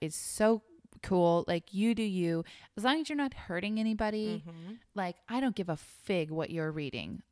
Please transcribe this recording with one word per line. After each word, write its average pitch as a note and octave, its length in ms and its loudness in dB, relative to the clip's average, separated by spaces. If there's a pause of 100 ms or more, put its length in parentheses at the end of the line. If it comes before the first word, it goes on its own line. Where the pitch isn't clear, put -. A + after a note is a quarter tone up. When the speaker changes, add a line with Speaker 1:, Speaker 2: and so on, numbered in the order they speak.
Speaker 1:
is D#3 140 -4
so G#3+ 480 2 (400)
cool. E3+ 460 6
Like, E3+ 260 -2
you G#3+ 200 4
do A3 100 0
you. E3+ 400 0 (320)
As G#3 80 -4
long C#4+ 160 4
as D4+ 80 -4
you're D4+ 80 -4
not C#4 180 0
hurting G3+ 460 -4
anybody, G#3+ 680 -2
Speaker 2:
Mm-hmm. E3 260 -14 (220)
Speaker 1:
like, F3+ 220 -4 (120)
I B3 120 -2
don't C4 160 0
give F3+ 120 -4
a D#3 80 0
fig E3 540 -2
what D#3+ 200 -2
you're D#3+ 200 -2
reading. C3 600 -6